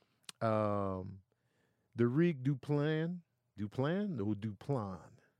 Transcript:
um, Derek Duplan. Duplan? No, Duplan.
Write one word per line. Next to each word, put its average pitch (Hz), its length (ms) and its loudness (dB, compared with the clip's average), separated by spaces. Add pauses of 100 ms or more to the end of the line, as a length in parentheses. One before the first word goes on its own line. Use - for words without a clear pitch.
(420)
um, 101 760 0 (760)
Derek 131 480 4
Duplan. 147 760 0 (420)
Duplan? 151 580 -2
No, 104 160 0
Duplan. 104 640 -4 (420)